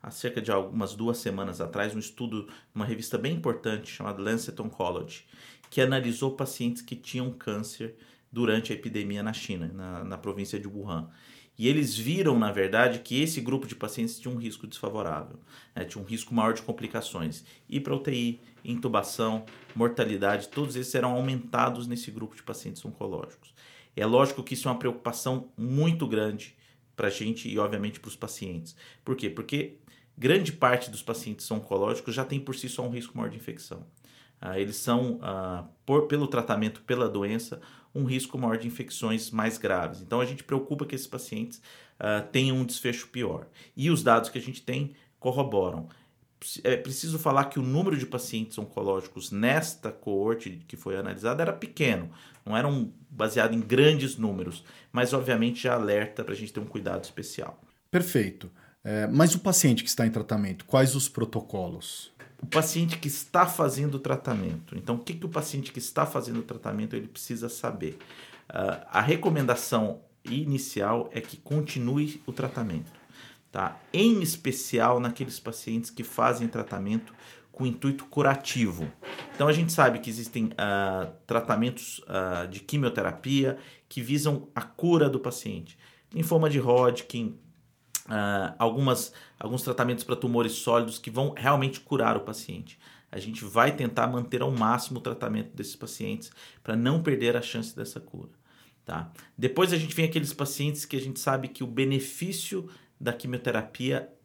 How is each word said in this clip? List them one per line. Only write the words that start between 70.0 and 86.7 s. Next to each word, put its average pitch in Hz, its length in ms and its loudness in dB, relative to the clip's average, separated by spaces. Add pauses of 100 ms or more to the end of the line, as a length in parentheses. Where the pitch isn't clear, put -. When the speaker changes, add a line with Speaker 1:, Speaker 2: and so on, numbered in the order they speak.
Speaker 1:
inicial 120 920 0
é 113 80 -2
que - 160 -14
continue 147 880 0
o 127 60 -6
tratamento, 113 600 -4 (580)
tá? - 300 -4 (100)
Em 214 320 6
especial 123 800 2
naqueles 120 400 -6
pacientes 113 480 -4
que - 160 -10
fazem 120 420 2
tratamento 107 680 -2 (360)
com 131 160 -4
intuito 135 380 0
curativo. 120 800 2 (480)
Então, 143 140 4
a 156 40 6
gente 165 200 4
sabe 123 260 6
que 117 120 -8
existem, 113 480 -2
ah, 98 500 2 (180)
tratamentos, 117 800 0
ah, 90 380 -2
de 95 160 -10
quimioterapia 131 960 0 (320)
que 123 140 -6
visam 143 520 0
a 117 60 -2
cura 170 480 4
do 131 100 2
paciente. 104 600 -6 (340)
Linfoma 160 380 4
de 143 100 4
Hodgkin, 123 800 4 (720)